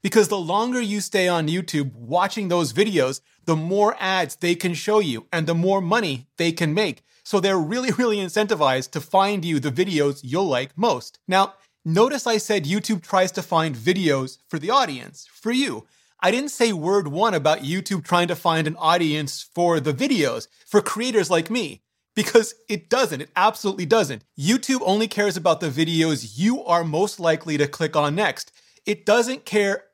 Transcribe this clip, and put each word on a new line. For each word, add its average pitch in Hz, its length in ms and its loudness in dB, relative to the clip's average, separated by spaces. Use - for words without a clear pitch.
Because 202 260 4
the 208 100 -2
longer 214 420 0
you 208 220 -4
stay 185 260 0
on 165 200 0
YouTube 156 480 -2
watching 180 520 -2
those 170 260 0
videos, 151 480 0
the 160 100 2
more 196 440 2
ads 185 360 -2
they 175 200 0
can 175 180 -2
show 214 260 0
you 135 340 -2
and 160 140 -2
the 170 80 0
more 190 260 2
money 170 460 -2
they 170 140 0
can 160 220 -2
make. 190 300 -2
So 202 160 0
they're 190 180 2
really, 226 340 -2
really 226 260 0
incentivized 170 760 0
to 147 100 -6
find 196 420 0
you 160 160 0
the 143 120 -2
videos 147 520 0
you'll 165 240 -2
like 131 300 -2
most. 170 500 -2
Now, 190 280 2
notice 233 440 2
I 226 100 2
said 202 280 0
YouTube 196 360 -2
tries 185 320 0
to 185 80 -6
find 160 340 -2
videos 139 640 0
for 160 120 -6
the 170 100 -6
audience, 240 600 -4
for - 200 -6
you. 240 360 -2
I 185 100 4
didn't 269 200 -2
say 233 200 2
word 175 360 0
one 185 260 0
about 151 300 0
YouTube 185 420 -4
trying 175 220 2
to 175 80 -4
find 160 320 0
an 160 100 -4
audience 156 640 0
for 170 380 0
the 143 140 -2
videos, 139 540 0
for 208 160 4
creators 214 480 -2
like 165 200 2
me. 220 320 -6
Because 220 400 4
it - 220 -6
doesn't. 233 320 0
It - 140 -12
absolutely 196 500 0
doesn't. 135 380 0
YouTube 254 440 0
only 208 240 0
cares 202 300 -2
about 165 220 2
the 165 100 -4
videos 156 680 0
you 220 280 0
are 170 200 2
most 170 360 -2
likely 160 400 -2
to 143 80 2
click 156 280 -6
on 147 200 2
next. - 360 -2
It 208 180 -6
doesn't 233 400 2
care 202 380 0